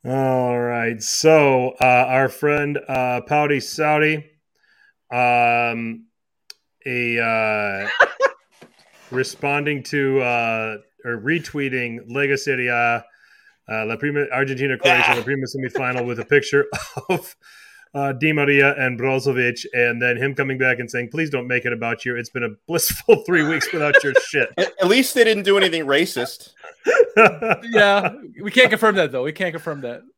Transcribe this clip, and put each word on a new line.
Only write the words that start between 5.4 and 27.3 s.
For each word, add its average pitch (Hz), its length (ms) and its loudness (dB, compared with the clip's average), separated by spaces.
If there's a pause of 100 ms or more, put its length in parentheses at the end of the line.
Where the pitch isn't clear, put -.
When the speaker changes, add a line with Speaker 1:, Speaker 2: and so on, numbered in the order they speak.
Speaker 1:
a, 120 340 -2
uh, 107 680 0 (680)
<laughs> - 580 -20
responding 143 720 -4
to, 139 380 0
uh, 113 560 -2 (280)
or 117 140 -6
retweeting 127 880 -6
Lega 139 280 0
Serie 127 300 -2
A, 117 380 0 (640)
uh, 110 160 -4
La 113 120 -4
Prima, 147 340 -2
Argentina, 135 460 -2
Croatia, 160 380 2
La 117 80 -4
Prima 135 220 -4
semifinal 127 600 -6
with 120 140 -6
a 120 60 -8
picture 143 400 2 (220)
<laughs> - 220 -12
of, - 260 -4 (600)
uh, 139 180 -2
Di 151 180 0
Maria 143 460 4
and 123 220 -2
Brozovic, 127 760 -2
and 120 280 0
then 123 140 0
him 135 200 -4
coming 135 240 -4
back 127 180 2
and 120 120 -8
saying, 120 200 -6
"Please 156 220 -4
don't 127 160 -6
make 123 180 -2
it 120 80 -2
about 117 320 -6
you. 123 120 -4
It's 120 120 -10
been 120 140 -6
a 113 60 -4 (180)
blissful - 560 0
<laughs> - 20 -16
three 175 160 2
weeks 151 320 -2
without 147 300 4
your 139 100 -2 (140)
shit." 131 200 -2 (100)
Speaker 2:
At, 190 220 0
at 185 80 2
least 254 280 2
they 240 80 6
didn't 214 200 4
do 196 140 4
anything 165 280 0
racist. 139 680 -2 (320)
Speaker 1:
<laughs> - 80 2 (680)